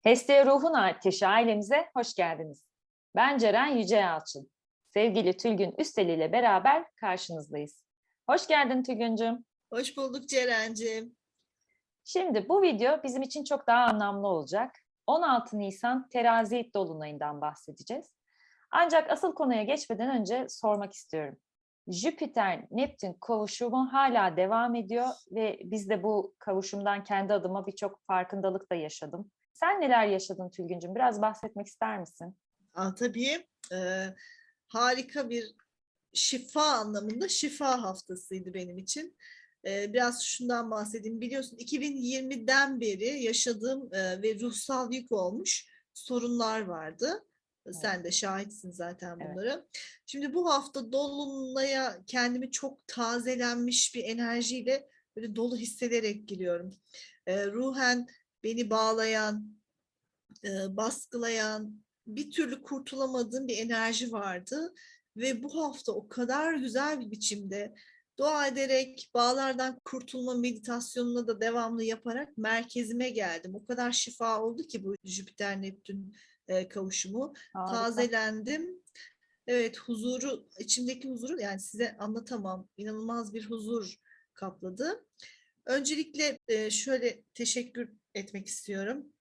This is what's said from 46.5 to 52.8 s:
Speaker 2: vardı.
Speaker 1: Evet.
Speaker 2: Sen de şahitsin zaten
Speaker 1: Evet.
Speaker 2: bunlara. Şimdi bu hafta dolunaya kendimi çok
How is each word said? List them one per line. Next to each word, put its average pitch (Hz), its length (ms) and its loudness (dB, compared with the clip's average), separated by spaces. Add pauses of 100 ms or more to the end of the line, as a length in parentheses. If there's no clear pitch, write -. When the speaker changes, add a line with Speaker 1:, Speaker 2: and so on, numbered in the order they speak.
Speaker 2:
vardı. 175 640 -4 (400)
Speaker 1:
Evet. 190 100 -12
Speaker 2:
Sen 180 280 -4
de 175 80 -4
şahitsin 196 600 -4
zaten 175 480 -10
Speaker 1:
Evet. 151 160 -10
Speaker 2:
bunlara. 262 300 -4 (400)
Şimdi 277 280 -6
bu 349 160 2
hafta 269 420 0
dolunaya 269 1040 0 (100)
kendimi 247 440 2
çok - 360 -6